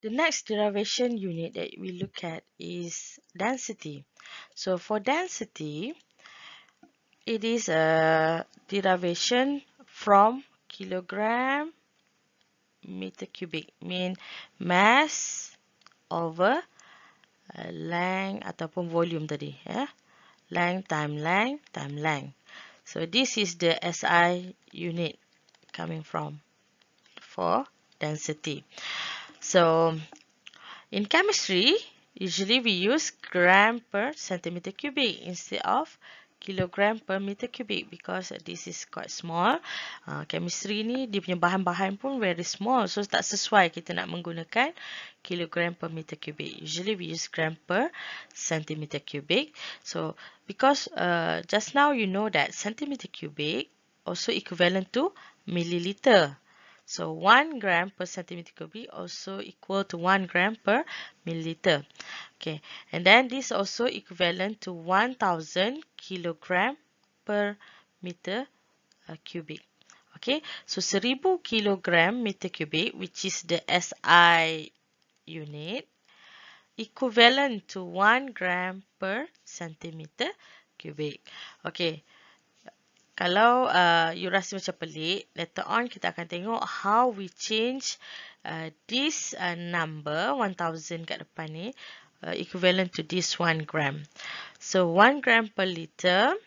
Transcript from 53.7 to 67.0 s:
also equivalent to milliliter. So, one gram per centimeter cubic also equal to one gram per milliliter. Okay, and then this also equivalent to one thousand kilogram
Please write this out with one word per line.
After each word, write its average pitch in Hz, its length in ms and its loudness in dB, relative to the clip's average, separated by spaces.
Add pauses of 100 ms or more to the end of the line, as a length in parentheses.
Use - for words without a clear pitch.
also 175 240 -4
equivalent 180 640 0
to 330 240 0 (320)
milliliter. 175 880 4 (480)
So, 160 320 -6
one 254 480 6
gram 180 240 2
per 180 160 -8
centimeter 175 480 -12
cubic 165 400 -14
also 190 480 -10
equal 196 480 -4
to - 80 -8
one 185 320 2
gram 196 320 2
per 240 240 2 (400)
milliliter. 160 640 0 (480)
Okay, 156 240 -8 (320)
and 175 160 4
then 240 240 8
this 262 240 -4
also 202 320 0
equivalent 185 800 -2
to 180 80 -8
one 190 400 2
thousand 190 640 0 (160)
kilogram 185 800 -2 (480)